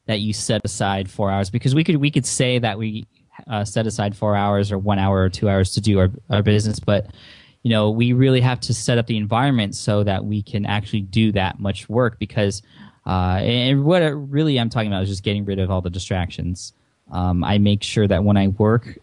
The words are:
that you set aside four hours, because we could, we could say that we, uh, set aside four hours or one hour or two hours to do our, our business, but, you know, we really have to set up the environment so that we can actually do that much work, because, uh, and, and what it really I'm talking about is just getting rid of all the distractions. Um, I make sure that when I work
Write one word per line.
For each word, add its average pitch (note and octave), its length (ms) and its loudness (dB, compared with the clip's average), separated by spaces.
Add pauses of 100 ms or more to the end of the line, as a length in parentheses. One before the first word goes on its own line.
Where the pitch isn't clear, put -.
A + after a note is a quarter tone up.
that A2 120 -2
you G#2+ 140 -2
set G#2+ 320 -2
aside G2 440 -2
four G2 220 -2
hours, G2 180 0
because B2 240 -2
we D#3+ 100 2
could, E3 120 2
we D3 160 0
could C#3+ 140 0
say B2+ 340 0
that A2 180 -2
we, A2 280 -6 (420)
uh, G#2 180 -2
set A2 220 -2
aside G#2 280 -2
four G#2 200 0
hours G2+ 360 0
or G#2 60 -2
one G2 220 0
hour F#2+ 240 2
or F#2+ 60 2
two G2+ 200 0
hours F#2+ 240 2
to G#2 80 -2
do G2+ 180 2
our, F#2 120 4 (180)
our G#2 140 2
business, G#2 360 2
but, G2+ 280 0 (560)
you A#2 80 0
know, G#2+ 180 4
we A#2+ 240 2
really C3 280 4
have B2+ 180 2
to - 140 -4
set A#2+ 240 0
up A#2 100 0
the A2+ 100 -2
environment A2 580 0
so G#2 280 0
that G2+ 220 -2
we G#2 180 -2
can G2+ 220 -6
actually G#2 360 -2
do G#2 300 2
that F#2+ 280 -2
much G2 300 -6
work, A#2 300 0
because, G2+ 420 -2 (440)
uh, F2+ 340 0
and, A#2+ 320 0
and C#3 120 2
what F3 180 4
it D#3 80 2
really C#3+ 500 0
I'm A#2 100 0
talking A2 220 -2
about F#2+ 120 -2
is G2 60 -2
just G2 140 -6
getting G2+ 220 -2
rid G2 140 -2
of F#2 120 0
all F#2 100 0
the F2+ 80 -6
distractions. F2+ 840 -6 (380)
Um, F2+ 320 -2
I G#2 140 0
make G2+ 260 2
sure G#2+ 240 0
that G2 160 2
when G#2 140 4
I G2 120 2
work G#2+ 540 0